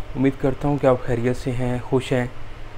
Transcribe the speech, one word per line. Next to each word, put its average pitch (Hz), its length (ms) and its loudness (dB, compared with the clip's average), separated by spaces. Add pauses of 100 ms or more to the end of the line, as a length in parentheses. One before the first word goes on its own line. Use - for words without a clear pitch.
(180)
उम्मीद 135 180 4
करता 139 320 0
हूँ 143 100 2
कि 139 100 2
आप 127 180 4
खैरियत 123 300 0
से - 160 -4
हैं, 123 300 0
खुश - 320 0
हैं। 123 180 0 (460)